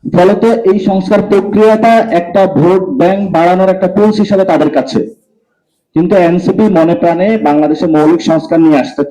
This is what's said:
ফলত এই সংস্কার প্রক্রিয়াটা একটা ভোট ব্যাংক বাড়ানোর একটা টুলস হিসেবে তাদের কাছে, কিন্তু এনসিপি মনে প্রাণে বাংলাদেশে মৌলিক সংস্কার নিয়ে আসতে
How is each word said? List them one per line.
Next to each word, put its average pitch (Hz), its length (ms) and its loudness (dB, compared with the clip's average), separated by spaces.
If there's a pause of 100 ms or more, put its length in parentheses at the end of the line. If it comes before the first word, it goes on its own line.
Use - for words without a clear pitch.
(120)
ফলত 196 320 2
এই 214 340 0
সংস্কার 196 440 0
প্রক্রিয়াটা 214 640 2
একটা 196 580 0
ভোট 180 360 0
ব্যাংক 180 480 -2
বাড়ানোর 180 380 0
একটা 190 200 -2
টুলস 208 320 0
হিসেবে 196 240 0
তাদের 151 260 0
কাছে, - 360 -4 (880)
কিন্তু 175 220 0
এনসিপি 180 460 0
মনে 175 320 2
প্রাণে 175 440 -2
বাংলাদেশে 151 480 0
মৌলিক 156 360 2
সংস্কার 160 380 -2
নিয়ে 151 200 2
আসতে - 300 -6